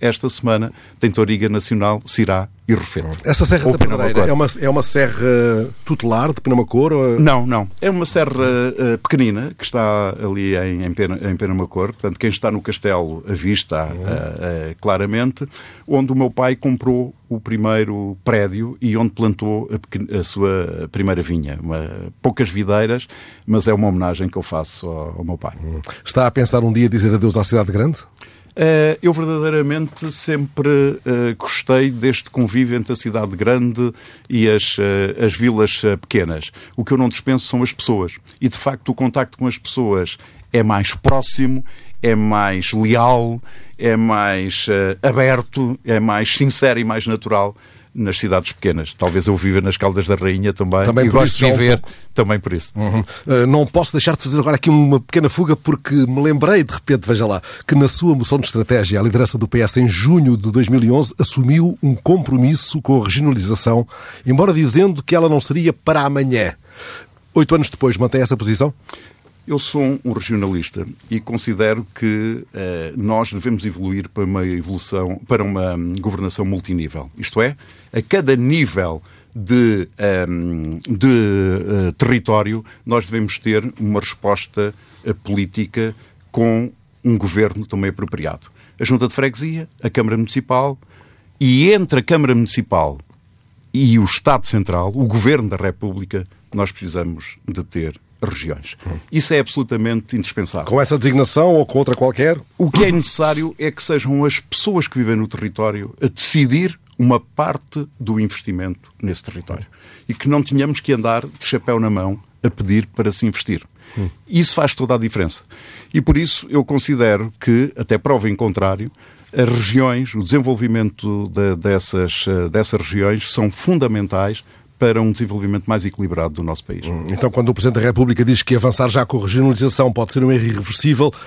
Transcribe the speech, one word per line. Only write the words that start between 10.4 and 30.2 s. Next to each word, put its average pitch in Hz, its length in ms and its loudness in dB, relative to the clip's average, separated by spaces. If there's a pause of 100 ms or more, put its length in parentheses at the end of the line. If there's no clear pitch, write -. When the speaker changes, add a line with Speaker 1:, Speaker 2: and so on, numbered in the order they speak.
Speaker 1:
em, 90 280 -4
em 90 80 -4
Pena-, 92 260 -2 (120)
em 90 60 -2
Penamacor. 92 560 -4
Portanto, 98 260 -6
quem 117 100 -2
está 107 220 -2
no 104 100 -4
castelo 87 680 -4
avista, 90 560 -4
Speaker 2:
Uhum. 87 220 -8
Speaker 1:
eh, 78 340 -6
eh, 82 400 -8
claramente, 107 680 -2 (400)
onde 135 260 0
o 131 40 0
meu 127 140 2
pai 127 260 0
comprou 127 580 -2 (140)
o 117 100 -6
primeiro 110 840 -2
prédio 107 560 -2
e 113 160 0
onde 113 140 0
plantou 107 640 -2
a 107 60 -6
pequen-, 101 400 -8
a 90 40 -2
sua 87 680 -2
primeira 95 320 -2
vinha. 80 400 -4
Uma, 80 280 -6 (300)
poucas 120 300 0
videiras, 104 560 0 (400)
mas 107 220 2
é 110 40 4
uma 104 160 2
homenagem 90 400 -2
que 90 80 -8
eu 92 60 -4
faço 80 440 -8
ao, 82 320 -10
ao 87 60 -10
meu 82 140 -6
pai. - 240 -10
Speaker 2:
Uhum. 80 180 -8 (240)
Está 127 220 0
a 117 40 2
pensar 120 340 2
um 113 80 2
dia 117 160 4
dizer 107 260 2
adeus 107 220 2
à 104 80 2
cidade 104 280 2
grande? 120 260 0 (600)
Speaker 1:
Eh, 156 400 2
eu 175 120 4
verdadeiramente 156 960 -2
sempre, 143 960 0